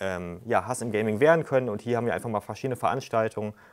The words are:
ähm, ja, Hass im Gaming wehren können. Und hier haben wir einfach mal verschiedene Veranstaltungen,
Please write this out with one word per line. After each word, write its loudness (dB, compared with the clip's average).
ähm, -4
ja, 2
Hass -4
im -4
Gaming 0
wehren 6
können. 0
Und -4
hier -2
haben 0
wir 0
einfach -4
mal -2
verschiedene -6
Veranstaltungen, -2